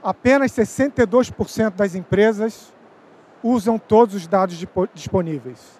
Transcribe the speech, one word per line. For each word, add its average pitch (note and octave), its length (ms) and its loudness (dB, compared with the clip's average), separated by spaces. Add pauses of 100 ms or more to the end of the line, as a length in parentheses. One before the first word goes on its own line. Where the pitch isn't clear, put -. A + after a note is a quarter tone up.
Apenas B3+ 500 0
sessenta B3+ 500 -2
e A3 40 4
dois A#3 220 2
por - 220 -6
cento A3 240 -2
das F#3+ 200 -2
empresas G#3 800 -2 (680)
usam A3+ 360 0
todos G#3+ 360 4
os F3 120 -8
dados F#3 300 0
dipo-, F3+ 380 -6
disponíveis. D#3 840 -6